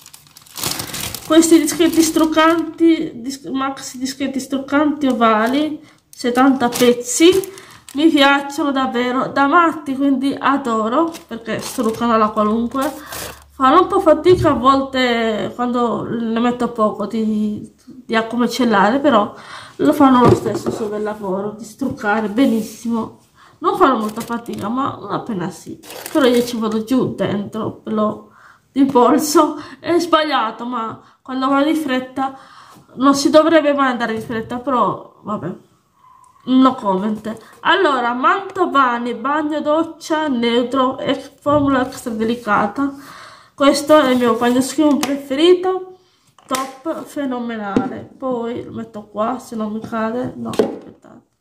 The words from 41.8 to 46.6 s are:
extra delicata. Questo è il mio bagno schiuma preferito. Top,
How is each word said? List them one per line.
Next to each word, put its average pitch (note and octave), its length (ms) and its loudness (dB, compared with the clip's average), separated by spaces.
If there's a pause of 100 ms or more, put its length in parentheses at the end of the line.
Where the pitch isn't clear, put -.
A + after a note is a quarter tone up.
extra - 280 -10
delicata. A3 800 -2 (600)
Questo D4+ 440 4
è C4 140 4
il B3+ 40 4
mio A#3+ 200 2
bagno B3 260 2
schiuma D4 340 2
preferito. F4+ 1040 0 (480)
Top, C4+ 580 -6